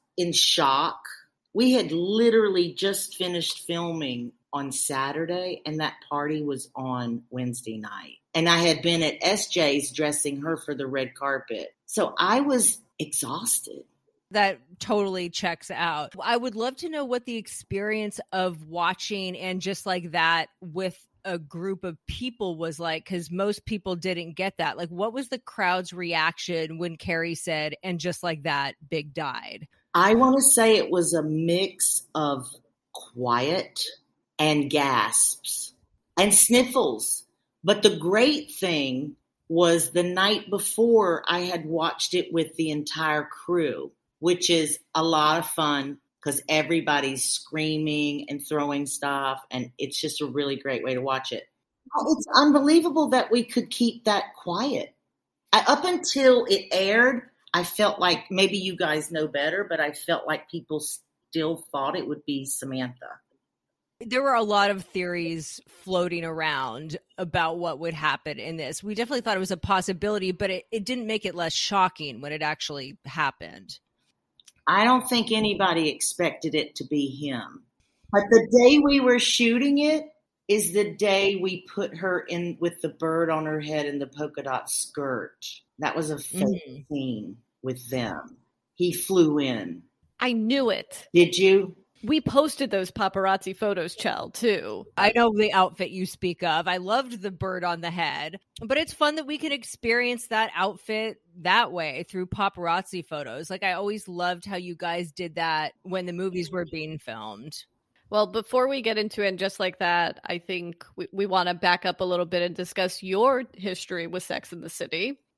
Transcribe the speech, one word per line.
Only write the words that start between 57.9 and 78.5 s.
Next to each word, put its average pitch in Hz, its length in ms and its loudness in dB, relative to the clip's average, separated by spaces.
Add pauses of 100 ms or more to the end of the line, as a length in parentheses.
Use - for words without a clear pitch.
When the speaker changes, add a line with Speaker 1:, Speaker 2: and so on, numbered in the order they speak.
Speaker 1:
like, 175 300 2
maybe 190 280 2
you 185 180 -4
guys 156 360 -2
know 156 160 -2
better, 156 360 -2
but 170 160 -4
I 151 140 -2
felt - 340 -2
like 151 240 -4
people 156 300 -6
still - 720 -6 (160)
thought 143 260 -2
it 165 100 -4
would 143 180 -8
be 139 200 -6
Samantha. 131 720 -8 (800)
Speaker 2:
There 254 200 -2
were 269 140 2
a 226 80 2
lot 202 280 4
of 190 140 -6
theories 170 840 -6
floating 175 580 -2
around 151 720 -4 (200)
about 170 400 -2
what 165 220 -4
would 165 140 -4
happen 147 460 -2
in 147 180 -10
this. 151 260 -8
We 208 100 -8
definitely 240 280 -2
thought 214 160 0
it 185 40 -2
was 190 100 -4
a 180 60 -2
possibility, 190 760 0
but 190 200 -2
it, 185 200 -6
it 220 140 -4
didn't 247 220 -4
make 220 180 -4
it 185 100 -6
less 165 180 -2
shocking 160 680 0
when 143 120 -8
it 151 80 -8
actually 147 640 -6
happened. 135 720 -6 (880)
Speaker 1:
I 190 180 6
don't 254 240 4
think 233 220 0
anybody 185 580 2
expected 156 640 -2
it 151 220 -2
to 135 100 -8
be 143 220 0
him. 135 560 -8 (480)
But 202 180 4
the 220 220 8